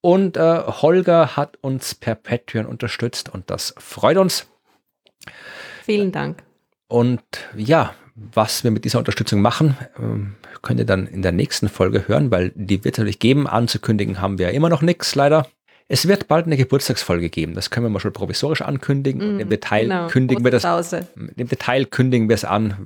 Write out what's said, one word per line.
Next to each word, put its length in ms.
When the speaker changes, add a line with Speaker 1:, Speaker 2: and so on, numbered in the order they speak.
Speaker 1:
und, 360
äh, 40
Holger 680
hat 240
uns 340
per 200
Patreon 520
unterstützt 680
und 180
das 280
freut 400
uns. 280
Speaker 2:
Vielen 280
Dank. 300
Speaker 1:
Und 340
ja, 380
was 480
wir 80
mit 140
dieser 140
Unterstützung 420
machen, 360
ähm, 380
könnt 160
ihr 80
dann 200
in 160
der 100
nächsten 360
Folge 400
hören, 220
weil 240
die 300
wird's 140
natürlich 200
geben. 280
Anzukündigen 760
haben 180
wir 140
immer 160
noch 140
nix, 320
leider. 320
Es 200
wird 200
bald 180
eine 100
Geburtstagsfolge 720
geben. 260
Das 160
können 160
wir 40
mal 100
schon 120
provisorisch 500
ankündigen. 580
Und 140
Speaker 2:
Mhm, 60
Speaker 1:
im 100
Detail 320
Speaker 2:
genau. 260
Speaker 1:
kündigen 360
wir 60
das, 120
Speaker 2:
Pause. 460
Speaker 1:
im 120
Detail 380
kündigen 420
wir 60
es 100
an, 420